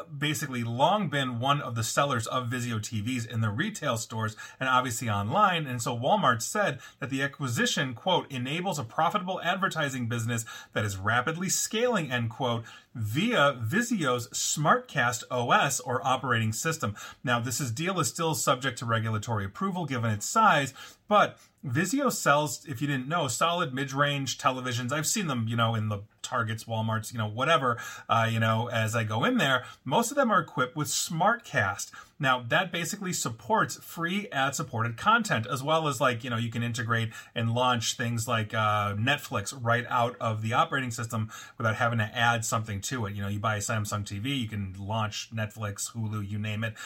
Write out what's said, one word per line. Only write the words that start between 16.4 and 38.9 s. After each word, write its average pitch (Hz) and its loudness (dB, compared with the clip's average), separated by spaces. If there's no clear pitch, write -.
system." 123 -2
Now, 123 2
this 120 -2
is, 139 -2
deal 165 -2
is 156 2
still 160 0
subject 131 0
to - -6
regulatory 110 0
approval 180 -4
given 120 0
its 104 -2
size, 175 4
but 202 4
Vizio 180 2
sells, 147 2
if 143 -6
you 143 0
didn't 131 -2
know, 160 0
solid 165 0
mid-range 139 0
televisions. 127 -2
I've 151 0
seen 190 0
them, 120 0
you 117 -2
know, 113 4
in 107 0
the 104 -2
Targets, 113 -4
Walmarts, 110 -2
you 117 -10
know, 107 -2
whatever, 127 2
uh, 113 4
you 113 0
know, 113 4
as 110 0
I 113 2
go 110 -2
in 247 2
there. 135 4
Most 220 2
of 285 -4
them 247 4
are 190 6
equipped 131 -2
with 147 0
SmartCast. 165 0
Now, 131 2
that 175 2
basically 175 -4
supports 147 0
free 175 -4
ad-supported 120 -2
content, 202 2
as 131 -4
well 156 2
as, 139 0
like, 123 2
you 131 -8
know, 117 -2
you 117 -2
can 117 -2
integrate 117 0
and 113 0
launch 123 2
things 117 -2
like, 110 0
uh, 104 2